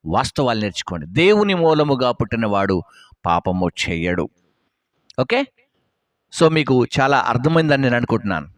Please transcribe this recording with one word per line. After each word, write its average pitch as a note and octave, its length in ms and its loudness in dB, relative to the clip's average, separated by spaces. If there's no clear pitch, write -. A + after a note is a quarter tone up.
వాస్తవాలు A#2+ 540 -2
నేర్చుకోండి. F2+ 460 -8
దేవుని G3 480 2
మూలముగా D3+ 580 2
పుట్టినవాడు G2+ 680 -2
పాపము F2+ 420 0
చేయడు. F2 600 -4
ఓకే, C4 260 -2
so D#3+ 80 6
మీకు C3+ 380 2
చాలా C3+ 180 4
అర్థమైందని C#3+ 640 2
నేను B2 140 2
అనుకుంటున్నాను. G2+ 600 -2